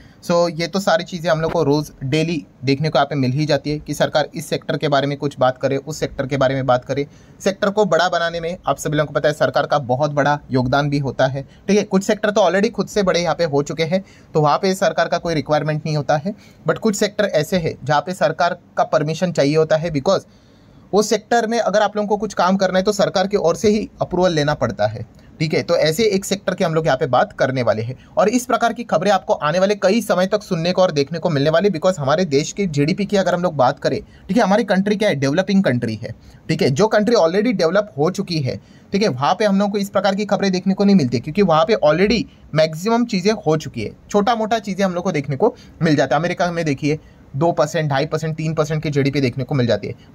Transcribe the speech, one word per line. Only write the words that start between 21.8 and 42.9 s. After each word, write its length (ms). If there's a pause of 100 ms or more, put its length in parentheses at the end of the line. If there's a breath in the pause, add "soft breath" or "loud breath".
आप 140
लोगों 120
को 80
कुछ 180
काम 220
करना 220
है 60
तो 80
सरकार 340
की 100
ओर 200
से 120
ही 200 (120)
अप्रूवल 320
लेना 220
पड़ता 320
है, 180 (360 loud breath)
ठीक 140
है। 80
तो 140
ऐसे 280
एक 200
सेक्टर 300
की 100
हम 100
लोग 120
यहाँ 120
पे 80
बात 260
करने 300
वाले 200
हैं 120 (220 loud breath)
और 120
इस 180
प्रकार 260
की 120
खबरें 260
आपको 220
आने 260
वाले 160
कई 280
समय 240
तक 160
सुनने 300
को 100
और 100
देखने 260
को 120
मिलने 200
वाली, 200
because 280
हमारे 260
देश 280
की 160
जीडीपी 380
की 100
अगर 180
हम 80
लोग 140
बात 220
करें, 220 (280 loud breath)
ठीक 80
है, 60
हमारी 220
कंट्री 320
क्या 120
है, 60
डेवलपिंग 500
कंट्री 300
है, 200 (340 loud breath)
ठीक 140
है। 80
जो 180
कंट्री 280
already 360
डेवलप 460
हो 120
चुकी 280
है, 180 (360 loud breath)
ठीक 100
है, 60
वहाँ 300
पे 60
हम 140
लोग 140
को 60
इस 120
प्रकार 240
की 100
खबरें 280
देखने 220
को 100
नहीं 120
मिलती, 240
क्योंकि 220
वहाँ 260
पे 80 (100)
already 360 (320 loud breath)
मैक्सिमम 500